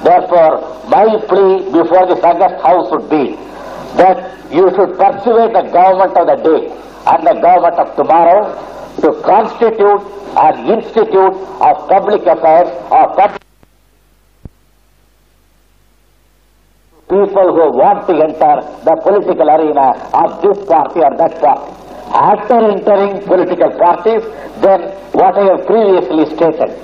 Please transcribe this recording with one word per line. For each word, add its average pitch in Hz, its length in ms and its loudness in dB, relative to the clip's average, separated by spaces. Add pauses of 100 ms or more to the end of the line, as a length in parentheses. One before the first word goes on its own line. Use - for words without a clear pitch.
Therefore, 170 560 2 (240)
my 208 400 2
plea 190 400 2
before 170 400 2
this 151 160 -2
august 175 400 0
house 165 320 2
would - 160 -6
be 123 240 -2 (640)
that 180 320 2 (240)
you 185 160 4
should 190 240 -2
persuade 226 560 0
the 185 160 0
government 185 480 2
of 170 160 2
the 135 160 0
day 156 240 0 (320)
and 165 240 2
the 160 120 2
government 170 400 2
of - 160 -4
tomorrow 170 560 2 (520)
to 156 80 2 (120)
constitute 208 800 0 (320)
an 151 200 2 (160)
institute 190 640 0 (240)
of - 280 0
public 190 380 0
affairs 160 420 2 (240)
or 151 240 2
pub-, 196 240 0 (3750)
people 196 440 2
who 160 120 2 (100)
want 190 320 2
to 185 60 0 (100)
enter 151 320 0 (280)
the 160 200 2
political 180 440 0
arena 151 440 2 (240)
of 165 260 -2
this 196 240 0
party 165 340 0
or 143 160 2
that 160 280 -2
party. - 280 0 (400)
After 214 600 0
entering 196 560 0
political 175 500 0
parties, 190 460 0 (400)
then 190 320 0 (160)
what 180 260 2
I 202 60 0 (100)
have - 140 -4
previously 185 580 0 (100)
stated - 360 -2 (120)